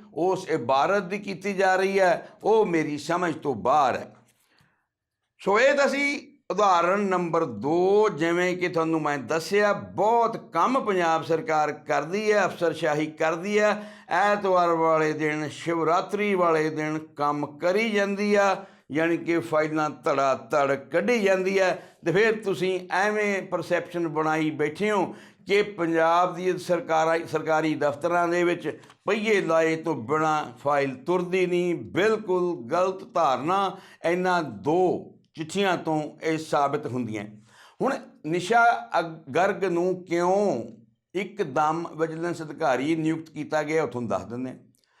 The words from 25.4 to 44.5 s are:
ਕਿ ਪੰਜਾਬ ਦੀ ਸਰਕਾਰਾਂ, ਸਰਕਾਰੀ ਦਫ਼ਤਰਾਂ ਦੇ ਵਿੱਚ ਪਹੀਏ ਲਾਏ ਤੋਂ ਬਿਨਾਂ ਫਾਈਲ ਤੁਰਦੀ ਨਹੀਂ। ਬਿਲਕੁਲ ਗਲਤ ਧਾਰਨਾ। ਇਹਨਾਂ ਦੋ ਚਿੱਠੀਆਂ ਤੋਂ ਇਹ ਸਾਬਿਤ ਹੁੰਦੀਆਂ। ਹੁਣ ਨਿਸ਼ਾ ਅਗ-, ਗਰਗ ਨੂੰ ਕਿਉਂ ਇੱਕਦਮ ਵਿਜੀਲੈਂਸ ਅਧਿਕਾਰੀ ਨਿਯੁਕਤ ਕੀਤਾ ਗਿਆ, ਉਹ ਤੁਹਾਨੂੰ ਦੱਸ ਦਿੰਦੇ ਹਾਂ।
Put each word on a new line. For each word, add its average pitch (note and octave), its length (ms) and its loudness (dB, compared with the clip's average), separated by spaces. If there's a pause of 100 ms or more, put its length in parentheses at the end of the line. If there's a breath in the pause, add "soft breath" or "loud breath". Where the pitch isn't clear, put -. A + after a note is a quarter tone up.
ਕਿ G3+ 140 4 (100)
ਪੰਜਾਬ E3 640 2
ਦੀ F3+ 220 0
ਸਰਕਾਰਾਂ, E3 600 0 (100)
ਸਰਕਾਰੀ D#3 480 0
ਦਫ਼ਤਰਾਂ E3 520 0
ਦੇ F3 160 0
ਵਿੱਚ E3+ 340 -2 (280 loud breath)
ਪਹੀਏ G#3 360 2
ਲਾਏ D#3+ 340 2
ਤੋਂ D#3+ 200 -4
ਬਿਨਾਂ D3+ 480 0 (140)
ਫਾਈਲ C#3 380 0 (100)
ਤੁਰਦੀ F3+ 400 0
ਨਹੀਂ। F3 300 0
ਬਿਲਕੁਲ F3+ 800 0 (160)
ਗਲਤ F#3 320 0 (100)
ਧਾਰਨਾ। F3 640 0 (280 loud breath)
ਇਹਨਾਂ F3+ 380 0
ਦੋ C3 680 0 (260)
ਚਿੱਠੀਆਂ F3 420 -2
ਤੋਂ D#3 240 -2 (220)
ਇਹ D#3+ 140 0
ਸਾਬਿਤ D3 500 0
ਹੁੰਦੀਆਂ। A2 360 -6 (560 loud breath)
ਹੁਣ C3 140 0 (320)
ਨਿਸ਼ਾ F3+ 380 2 (360)
ਅਗ-, E3 160 -4 (200)
ਗਰਗ F3+ 300 0
ਨੂੰ F3+ 380 -2
ਕਿਉਂ F3 600 0 (520)
ਇੱਕਦਮ D#3+ 720 -2 (100)
ਵਿਜੀਲੈਂਸ D#3+ 460 -4
ਅਧਿਕਾਰੀ D3 540 0
ਨਿਯੁਕਤ D#3+ 340 -2
ਕੀਤਾ D3+ 340 -4
ਗਿਆ, D#3 200 0
ਉਹ A#2+ 40 -2
ਤੁਹਾਨੂੰ B2 220 -6
ਦੱਸ F#2 160 -2
ਦਿੰਦੇ B2 240 -8
ਹਾਂ। B2+ 80 -16 (420 soft breath)